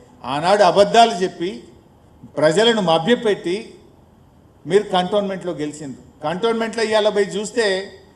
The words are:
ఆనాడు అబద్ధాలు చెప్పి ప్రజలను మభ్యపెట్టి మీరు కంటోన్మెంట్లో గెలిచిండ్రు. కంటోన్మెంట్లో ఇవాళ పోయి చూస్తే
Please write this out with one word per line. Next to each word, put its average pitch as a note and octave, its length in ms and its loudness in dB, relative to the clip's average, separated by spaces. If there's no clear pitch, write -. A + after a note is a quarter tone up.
ఆనాడు E3+ 380 2
అబద్ధాలు G3 480 6
చెప్పి F#3 520 -6
ప్రజలను G3+ 440 2
మభ్యపెట్టి F#3+ 960 -2
మీరు G3 160 2
కంటోన్మెంట్లో F#3 680 -2
గెలిచిండ్రు. D3 480 -10
కంటోన్మెంట్లో A3 600 -4
ఇవాళ G#3+ 260 0
పోయి G3 160 0
చూస్తే G#3 400 -4